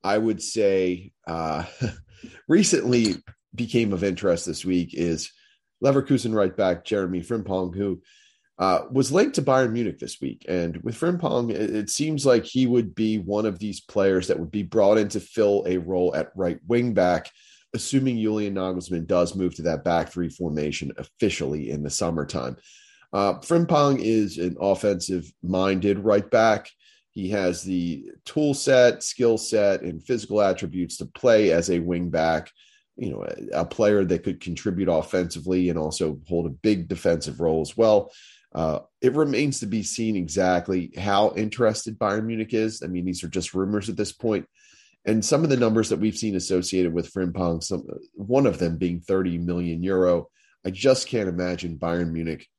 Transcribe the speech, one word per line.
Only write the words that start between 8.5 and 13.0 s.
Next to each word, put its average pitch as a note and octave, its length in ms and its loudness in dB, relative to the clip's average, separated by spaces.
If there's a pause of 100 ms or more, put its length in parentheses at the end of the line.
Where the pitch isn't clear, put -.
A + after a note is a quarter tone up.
uh, F#2 320 2
was C3 200 2
linked A3 240 2
to E3+ 60 0
Bayern C3 300 2
Munich A2 260 -2
this - 240 -12
week. - 260 -10
And E2+ 360 -2
with A#2+ 160 -6
Frimpong, D#3+ 500 0
it, G#2+ 260 -2
it G#2 140 -4
seems D3 380 -2
like A#2+ 180 6
he B2+ 220 0
would A#2 260 2
be A2 240 0